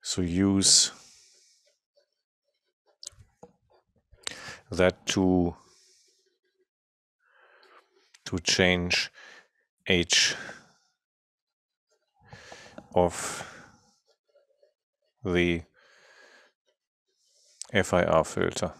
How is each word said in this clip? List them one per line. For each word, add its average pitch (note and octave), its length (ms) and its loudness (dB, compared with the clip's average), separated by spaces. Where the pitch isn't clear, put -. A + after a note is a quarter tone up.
so - 200 -6
use F#2+ 680 2
that F2+ 360 0
to, F#2 480 2
to F#2 140 -6
change F2 720 0
H - 500 2
of - 480 -2
the F2 380 0
F G2 200 2
I F2 100 4
R E2 200 4
filter. F2 560 -4